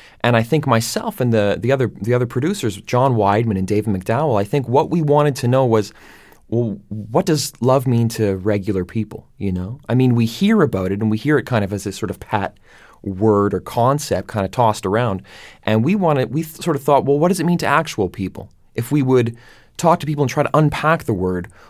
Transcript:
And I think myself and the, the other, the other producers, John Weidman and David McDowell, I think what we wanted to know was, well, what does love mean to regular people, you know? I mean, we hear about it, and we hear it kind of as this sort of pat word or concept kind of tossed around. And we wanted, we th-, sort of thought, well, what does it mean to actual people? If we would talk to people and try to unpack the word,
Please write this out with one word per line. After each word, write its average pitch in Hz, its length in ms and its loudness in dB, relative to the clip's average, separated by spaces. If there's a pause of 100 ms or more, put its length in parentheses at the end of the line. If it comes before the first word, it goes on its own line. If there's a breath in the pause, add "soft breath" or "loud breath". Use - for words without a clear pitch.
(200 loud breath)
And 120 160 2
I 113 80 2
think 151 200 0
myself 123 560 -2
and 123 120 0
the, 101 260 2
the 117 140 0
other, 131 160 2
the 113 260 -4
other 123 120 0
producers, 123 500 -2
John 123 380 0
Weidman 104 440 2
and 95 80 -2
David 104 260 0
McDowell, 113 480 0
I 101 40 -2
think 135 240 -2
what 135 220 2
we 170 120 0
wanted 147 340 2
to 120 120 -2
know 131 180 4
was, 110 260 2 (600 soft breath)
well, 113 360 -2
what 110 380 -4
does 151 260 -2 (100)
love 127 240 2
mean 117 220 2
to 104 300 -2
regular 95 460 -2
people, 107 440 -8 (100)
you 98 140 -4
know? 90 260 -6 (100)
I 110 60 0
mean, 123 220 4
we 117 100 4
hear 202 360 2
about 95 280 0
it, 101 100 -4
and 110 80 0
we 107 80 0
hear 143 220 0
it - 80 -4
kind 107 180 0
of 95 80 -6
as 101 120 -6
this 95 120 -6
sort 101 140 -6
of - 80 -10
pat - 380 -4 (460 soft breath)
word 101 520 2
or 90 60 -4
concept 123 640 -2
kind 101 180 -4
of 95 60 -4
tossed 113 340 0
around. 98 380 -2 (400 loud breath)
And 110 220 2
we 175 100 2
wanted, 151 400 0
we 160 80 -2
th-, 160 140 -14
sort 170 180 -2
of 139 80 -4
thought, 139 220 2
well, 143 160 2
what 170 80 4
does 180 100 0
it 160 80 -2
mean 175 120 2
to 135 80 -4
actual 135 420 0
people? 92 420 -10 (240)
If 117 160 -6
we 147 100 2
would 127 360 2 (400 soft breath)
talk 170 240 2
to 143 60 -10
people 147 180 -2
and 127 40 0
try 147 140 0
to - 100 -4
unpack 156 520 2
the 117 100 0
word, 90 320 -2 (240 soft breath)